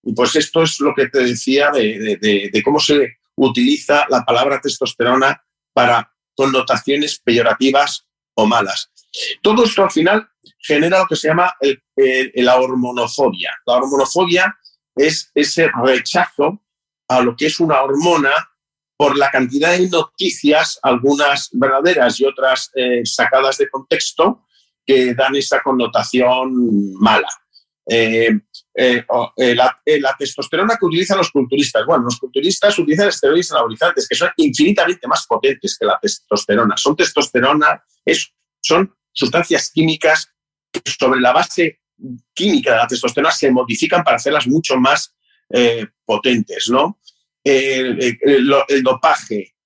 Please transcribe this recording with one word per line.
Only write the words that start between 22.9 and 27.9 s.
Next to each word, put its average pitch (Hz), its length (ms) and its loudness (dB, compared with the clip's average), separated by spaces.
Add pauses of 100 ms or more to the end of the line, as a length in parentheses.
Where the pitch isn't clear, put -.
sacadas 135 540 0
de 139 100 0
contexto, - 760 -2 (400)
que 127 280 2
dan 135 200 0
esa 135 280 -2
connotación 123 1300 0
mala. 107 340 2 (640)